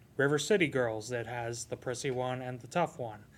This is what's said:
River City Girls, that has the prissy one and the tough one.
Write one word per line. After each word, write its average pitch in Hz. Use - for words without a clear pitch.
River 143
City 180
Girls, 113
that 117
has 120
the 120
prissy 131
one 127
and 127
the 127
tough 165
one. 107